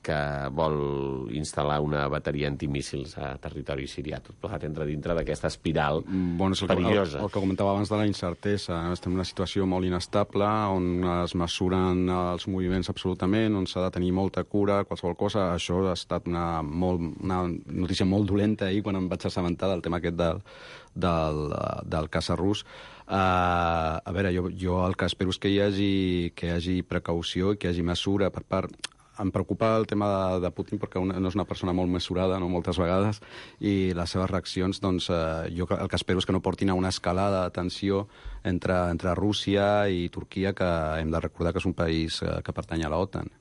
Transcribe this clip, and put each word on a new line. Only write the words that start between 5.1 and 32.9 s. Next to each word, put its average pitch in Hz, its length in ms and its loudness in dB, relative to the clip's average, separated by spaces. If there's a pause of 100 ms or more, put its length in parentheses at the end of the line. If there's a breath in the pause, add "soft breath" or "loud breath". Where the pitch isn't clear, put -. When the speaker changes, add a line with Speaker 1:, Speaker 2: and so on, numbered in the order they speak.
Speaker 1:
d'aquesta 78 380 -2
espiral 78 560 0
Speaker 2:
Mm, 90 320 -2
bueno, 95 160 2
és 92 80 -2
el 90 60 -2
que, 92 80 4
Speaker 1:
perillosa. 92 420 2
Speaker 2:
el, 104 60 -2
el 98 80 -2
que 104 100 -2
comentava 95 300 2
abans 98 180 0
de 107 80 2
la 107 80 2
incertesa. 98 720 -2 (140)
Estem 90 200 -2
en 92 60 2
una 90 80 0
situació 95 400 -2
molt 92 180 2
inestable, 98 640 0
on 95 560 2 (220)
es 85 100 -6
mesuren 90 760 2
els 90 380 0
moviments 92 420 0
absolutament, 101 680 0
on 92 100 2
s'ha 90 160 -2
de 92 80 0
tenir 90 220 0
molta 92 320 0
cura, 101 400 2
qualsevol 90 320 -4
cosa. 101 380 0
Això 87 360 0
ha - 80 2
estat - 300 -4
una, 85 340 -2
molt, 85 580 0
una 92 220 0 (240)
notícia 92 400 0
molt 95 240 4
dolenta 104 360 2
ahir, 98 180 0
quan 98 120 -2
em 92 120 -2
vaig 90 180 -2
assabentar 90 420 0
del 90 140 0
tema 85 160 -2
aquest 85 180 -2
del, 85 240 2 (540 loud breath)
del, 80 560 0 (340)
del 80 240 -2
caça 85 280 -2
rus. 95 280 0 (440 loud breath)
Eh, 92 60 -4
a 87 1000 2
veure, 98 180 2
jo, 90 180 0
jo 90 360 0
el 92 100 2
que 95 140 0
espero 92 240 0
és - 80 -10
que 101 80 2
hi 98 100 4
hagi, 95 760 2
que 87 100 -6
hi 85 80 0
hagi 87 280 0
precaució 87 680 -2
i 101 60 -2
que 87 100 -2
hi 87 60 0
hagi 87 80 0
mesura 92 480 0
per - 140 -8
part... 95 260 -2 (480)
Em 95 160 -2
preocupa 104 400 2
el 110 160 2
tema 104 160 2
de, 95 380 2
de - 100 0
Putin 101 240 -6
perquè - 240 -4
una, 95 160 0
no 95 80 2
és 92 80 -2
una 98 140 2
persona - 260 -2
molt 90 160 2
mesurada, 92 480 0
no?, 90 100 -2
moltes 87 300 0
vegades, 95 400 2 (400 loud breath)